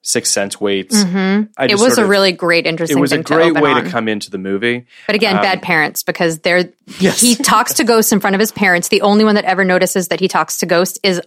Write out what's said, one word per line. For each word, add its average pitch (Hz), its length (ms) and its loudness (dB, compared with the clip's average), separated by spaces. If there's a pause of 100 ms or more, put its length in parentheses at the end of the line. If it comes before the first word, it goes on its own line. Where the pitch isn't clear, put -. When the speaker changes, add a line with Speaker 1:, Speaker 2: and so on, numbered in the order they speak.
Speaker 1:
Sixth - 280 -2
Sense 101 260 -4
waits. 202 420 0
Speaker 2:
Mm-hmm. 190 420 0 (120)
Speaker 1:
I - 80 -2
Speaker 2:
It - 40 0
Speaker 1:
just 208 140 2
Speaker 2:
was 247 120 4
Speaker 1:
sort 233 80 2
Speaker 2:
a - 20 2
Speaker 1:
of, 196 60 0
Speaker 2:
really 196 220 4
great, 170 340 0
interesting 160 320 -2
Speaker 1:
it - 20 2
was 139 120 0
a 147 40 0
Speaker 2:
thing 160 80 -4
to 156 120 -2
Speaker 1:
great 170 160 4
Speaker 2:
open 156 100 2
Speaker 1:
way 143 80 2
Speaker 2:
on. 139 140 0
Speaker 1:
to - 60 -8
come 113 160 -4
into 107 240 -4
the 101 60 -10
movie. 101 480 -4 (220)
Speaker 2:
But 214 100 0
again, 202 200 0
Speaker 1:
Um, 208 60 2
Speaker 2:
bad 190 200 -2
parents, 160 400 -2
because 165 380 -4
they're, 175 280 0 (320)
Speaker 1:
Yes. 185 220 0
Speaker 2:
he 240 140 2
talks 247 380 0
to 277 100 0
ghosts 226 280 2
in 196 80 2
front 196 160 0
of 190 40 0
his 214 120 0
parents. 180 360 0
The 196 120 2
only 208 240 4
one 208 120 4
that 202 100 0
ever 185 180 0
notices 185 440 0
that 170 120 -4
he 185 80 0
talks 160 300 -2
to 190 80 -2
ghosts 175 360 0
is 175 240 -2